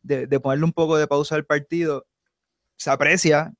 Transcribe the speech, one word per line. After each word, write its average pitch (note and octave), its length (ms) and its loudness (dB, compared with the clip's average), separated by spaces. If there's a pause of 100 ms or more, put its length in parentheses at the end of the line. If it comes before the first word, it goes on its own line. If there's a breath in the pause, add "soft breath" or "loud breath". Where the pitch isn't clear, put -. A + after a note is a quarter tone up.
de, C3 260 -4
de C3+ 140 0
ponerle C#3 240 -2
un E3 80 0
poco D#3+ 240 0
de D3+ 100 0
pausa C#3+ 280 -2
al D3+ 100 -4
partido. D3 640 -4 (680)
Se - 140 -8
aprecia, D3+ 680 2